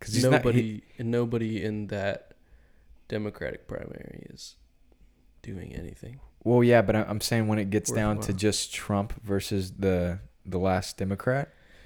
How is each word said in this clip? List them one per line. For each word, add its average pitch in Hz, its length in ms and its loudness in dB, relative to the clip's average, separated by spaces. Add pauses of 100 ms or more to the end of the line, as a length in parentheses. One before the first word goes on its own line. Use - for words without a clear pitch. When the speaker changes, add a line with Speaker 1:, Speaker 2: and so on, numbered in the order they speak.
Speaker 1:
'Cause 107 140 -6
he's 127 100 4
not, 131 80 6
he 151 60 6
Speaker 2:
Nobody, 117 440 0 (160)
nobody 117 640 -2
in 107 260 -4
that 98 440 -4 (760)
Democratic 107 600 -6
primary - 640 -12
is - 260 -18 (840)
doing 95 320 -12
anything. 120 440 -12 (240)
Speaker 1:
Well, 120 220 6
yeah, 120 180 10
but 107 140 2
I, 110 80 4
I'm 107 160 -4
saying 113 280 0
when 107 100 2
it 101 120 -2
gets 104 220 0
down 107 240 2
to 107 40 -4
Speaker 2:
Worthwhile. 98 180 -2
Speaker 1:
just 104 360 0
Trump 101 380 -2 (100)
versus 98 560 -2
the, 90 400 2 (280)
the 92 120 -4
last 92 380 0
Democrat, 127 560 -2 (340)